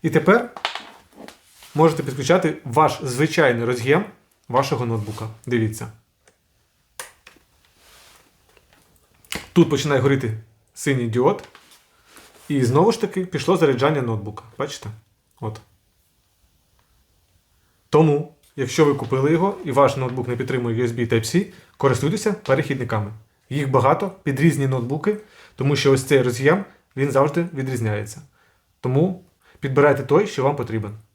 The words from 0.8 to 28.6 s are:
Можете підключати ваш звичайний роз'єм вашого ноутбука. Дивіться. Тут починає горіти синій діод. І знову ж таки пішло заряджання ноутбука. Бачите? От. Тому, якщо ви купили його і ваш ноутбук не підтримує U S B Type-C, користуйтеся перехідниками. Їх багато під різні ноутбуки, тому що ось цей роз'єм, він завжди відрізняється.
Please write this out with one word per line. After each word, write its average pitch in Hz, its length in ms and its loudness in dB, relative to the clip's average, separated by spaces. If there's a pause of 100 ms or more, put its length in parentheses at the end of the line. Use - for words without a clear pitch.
Можете 147 280 4
підключати 139 600 0
ваш 139 400 2
звичайний 131 640 0
роз'єм 127 400 0 (420)
вашого 127 380 -2
ноутбука. 110 420 -6 (180)
Дивіться. 113 420 -2 (3750)
Тут 165 160 6
починає 139 320 0
горіти 135 320 0 (400)
синій 127 340 -2
діод. 127 400 0 (1000)
І 139 160 0
знову 151 280 4
ж 226 100 -2
таки 190 240 -4
пішло 180 320 -2
заряджання 143 440 2
ноутбука. 107 420 -6 (140)
Бачите? 135 320 -8 (500)
От. 107 220 -10 (2250)
Тому, 156 460 2 (200)
якщо 143 300 2
ви 143 80 2
купили 135 380 0
його 185 340 0
і 147 60 -6
ваш 131 260 4
ноутбук 127 300 -6
не 123 80 -4
підтримує 123 480 -2
U 120 40 0
S 117 40 -2
B 117 220 -2
Type-C, 143 320 0 (320)
користуйтеся 151 560 0
перехідниками. 123 800 -4 (360)
Їх 139 200 -4
багато 139 420 2 (120)
під 135 160 -2
різні 139 280 2
ноутбуки, 135 500 -2 (380)
тому 135 200 0
що 139 160 4
ось 135 120 4
цей 135 180 2
роз'єм, 131 440 0 (300)
він 139 160 -2
завжди 143 420 2
відрізняється. 113 680 -6 (600)